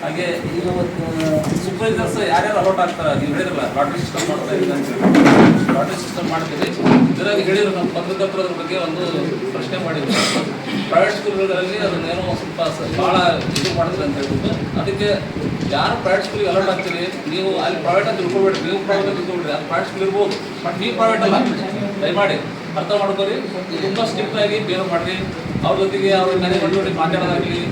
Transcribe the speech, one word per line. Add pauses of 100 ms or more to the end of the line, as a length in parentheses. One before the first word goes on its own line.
ಹಾಗೆ (340)
ಈಗ
ಒಂದು (400)
ಸೂಪರ್‌ವೈಸರ್ಸ್
ಯಾರ್ಯಾರು
ಅಲೌಟ್
ಆಗ್ತಾರೆ,
ನೀವು
ಹೇಳಿದ್ರಲ್ಲ, (140)
ಲಾಟರಿ
ಸಿಸ್ಟಮ್
ಮಾಡ್ತಾ
ಇದ್ದೀವಿ
ಅಂತ
ಹೇಳಿ.
ಲಾಟರಿ
ಸಿಸ್ಟಮ್
ಮಾಡ್ತೀವಿ. (480)
ಇದರಾಗ
ಹೇಳಿದ್ರು,
ನಮ್ಮ
ಪತ್ರಕರ್ತರು
ಅದ್ರ
ಬಗ್ಗೆ
ಒಂದು (480)
ಪ್ರಶ್ನೆ
ಮಾಡಿದ್ರು. (760)
ಪ್ರೈವೇಟ್
ಸ್ಕೂಲ್ಗಳಲ್ಲಿ
ಅದನ್ನೇನೋ
ಸ್ವಲ್ಪ
ಸ-,
ಭಾಳ (200)
ಇದು
ಮಾಡ್ತಾರೆ
ಅಂತ
ಹೇಳ್ಬಿಟ್ಟು,
ಅದಕ್ಕೆ (600)
ಯಾರು
ಪ್ರೈವೇಟ್
ಸ್ಕೂಲಿಗೆ
ಅಲೌಟ್
ಆಗ್ತೀರಿ,
ನೀವು
ಅಲ್ಲಿ
ಪ್ರೈವೇಟ್
ಅಂತ
ತಿಳ್ಕೊಬೇಡ್ರಿ,
ನೀವು
ಪ್ರೈವೇಟ್
ಅಂತ
ತಿಳ್ಕೊಬೇಡ್ರಿ,
ಅದು
ಪ್ರೈವೇಟ್
ಸ್ಕೂಲ್
ಇರ್ಬೋದು, (340)
but
ನೀವು
ಪ್ರೈವೇಟ್
ಅಲ್ಲ, (640)
ದಯಮಾಡಿ (440)
ಅರ್ಥ
ಮಾಡ್ಕೊರಿ. (460)
ತುಂಬ
ಸ್ಟ್ರಿಕ್ಟ್
ಆಗಿ
ಬಿಹೇವ್
ಮಾಡಿರಿ. (520)
ಅವ್ರ
ಜೊತೆಗೆ
ಅವ್ರ
ಮನೆ
ಬಂದು
ಮಾತಾಡೋದಾಗ್ಲಿ (120)